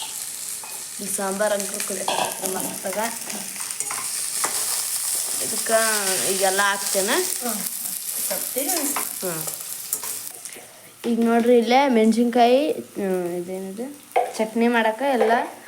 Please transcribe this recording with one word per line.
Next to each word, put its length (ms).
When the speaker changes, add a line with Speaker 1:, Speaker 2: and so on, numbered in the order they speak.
Speaker 1:
ಈ 140
ಸಾಂಬಾರ್ 380
ಅಂಕರ್ 300
ಕುದಿಯಕತ್ತೈತ್ರಿ 720
ಮಸ್ತಾಗ. 440
ಇದಕ್ಕ 280
ಈಗೆಲ್ಲ 320
ಹಾಕ್ತೇನೆ. 540
Speaker 2:
ಹ್ಮ್. 460
ಸಬ್ಸಿಗೆ 460
Speaker 1:
ಹ್ಮ್. 240
ಈಗ 140
ನೋಡ್ರಿ 380
ಇಲ್ಲೇ 320
ಮೆಣಸಿನ್ಕಾಯಿ, 840
ಹ್ಮ್, 680
ಇದೇನಿದೆ 480
ಚಟ್ನಿ 300
ಮಾಡಕ್ಕೆ 460
ಎಲ್ಲ 180